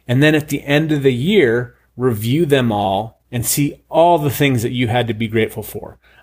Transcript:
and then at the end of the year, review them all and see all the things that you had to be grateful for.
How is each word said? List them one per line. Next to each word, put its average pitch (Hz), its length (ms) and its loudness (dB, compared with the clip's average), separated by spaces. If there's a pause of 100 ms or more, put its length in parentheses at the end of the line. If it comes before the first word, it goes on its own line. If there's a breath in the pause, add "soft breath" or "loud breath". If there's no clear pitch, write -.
and 127 160 2
then 151 120 4
at 151 140 -4
the - 140 -6
end 151 280 0
of 143 120 0
the 135 100 4
year, 120 640 2 (200)
review 123 500 0
them 131 260 2
all 101 500 -4 (100)
and 120 140 -6
see - 440 -4
all 170 280 4
the 147 120 -2
things 131 340 0
that 123 80 -4
you 123 160 -2
had 117 200 0
to 113 60 -4
be 110 140 -4
grateful 110 360 -2
for. - 360 -14 (240 soft breath)